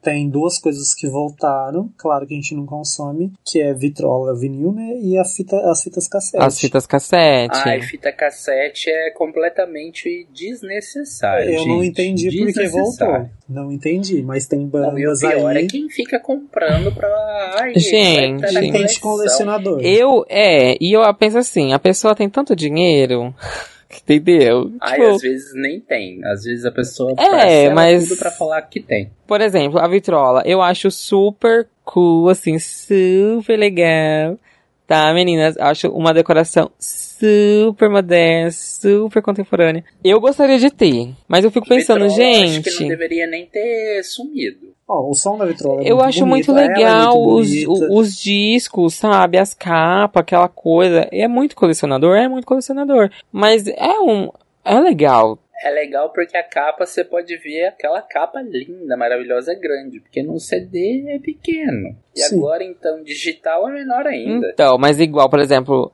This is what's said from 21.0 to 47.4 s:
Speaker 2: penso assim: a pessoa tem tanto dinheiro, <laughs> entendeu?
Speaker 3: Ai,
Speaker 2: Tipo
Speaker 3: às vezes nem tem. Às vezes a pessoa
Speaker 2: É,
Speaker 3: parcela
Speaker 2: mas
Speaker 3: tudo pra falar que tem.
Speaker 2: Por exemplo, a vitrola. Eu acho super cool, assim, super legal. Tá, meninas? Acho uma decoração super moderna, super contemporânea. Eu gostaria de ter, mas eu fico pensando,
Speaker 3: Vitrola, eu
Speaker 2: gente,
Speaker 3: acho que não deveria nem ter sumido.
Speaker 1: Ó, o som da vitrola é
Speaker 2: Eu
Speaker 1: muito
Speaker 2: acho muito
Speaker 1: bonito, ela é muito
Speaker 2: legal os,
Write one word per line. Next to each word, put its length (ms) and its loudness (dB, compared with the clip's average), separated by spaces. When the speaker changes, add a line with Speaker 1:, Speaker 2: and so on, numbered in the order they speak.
Speaker 2:
penso 240 0
assim: 360 0
a 60 2
pessoa 360 2
tem 140 -2
tanto 260 -2
dinheiro, 840 0
<laughs> 520 -16
entendeu? 880 2
Speaker 3:
Ai, 200 -4
Speaker 2:
Tipo 160 6
Speaker 3:
às 60 -4
vezes 340 -6
nem 240 -8
tem. 460 -8
Às 180 -6
vezes 220 -8
a 60 -2
pessoa 420 -4
Speaker 2:
É, 20 -4
Speaker 3:
parcela 600 4
Speaker 2:
mas 320 6
Speaker 3:
tudo 120 -4
pra 120 -4
falar 320 -4
que 160 -12
tem. 300 -4
Speaker 2:
Por 140 2
exemplo, 380 2
a 80 2
vitrola. 580 2
Eu 160 2
acho 300 0
super 760 0
cool, 460 2
assim, 300 0
super 960 0
legal. 800 0
Tá, 260 4
meninas? 440 2
Acho 320 0
uma 240 0
decoração 580 2
super 680 4
moderna, 640 2
super 680 -2
contemporânea. 640 0
Eu 180 6
gostaria 360 4
de 140 4
ter, 380 2
mas 160 2
eu 80 4
fico 160 2
pensando, 400 4
Speaker 3:
Vitrola, 220 4
eu 60 4
Speaker 2:
gente, 340 2
Speaker 3:
acho 80 -6
que 60 -4
não 60 -4
deveria 380 -4
nem 180 -10
ter 580 -4
sumido. 680 -10
Speaker 1:
Ó, 220 -2
o 40 -2
som 240 -2
da 80 -2
vitrola 380 -2
é 80 2
Speaker 2:
Eu 60 6
Speaker 1:
muito 100 4
Speaker 2:
acho 180 0
muito 220 2
Speaker 1:
bonito, 40 2
ela 100 6
é 40 6
muito 140 0
Speaker 2:
legal 480 4
os, 200 4